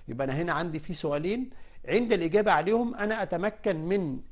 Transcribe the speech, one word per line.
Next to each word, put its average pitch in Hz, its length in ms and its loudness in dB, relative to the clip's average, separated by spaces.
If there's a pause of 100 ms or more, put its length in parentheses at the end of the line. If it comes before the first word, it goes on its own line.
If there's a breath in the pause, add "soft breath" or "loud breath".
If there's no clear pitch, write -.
يبقى 131 180 -4
أنا 135 80 0
هنا 165 200 0
عندي 156 260 -2
في 175 140 -8
سؤالين، 165 560 -2 (380 soft breath)
عند 226 260 2
الإجابة 190 380 4
عليهم 214 440 2
أنا 214 280 -2
أتمكن 190 520 0
من، 160 440 0 (120)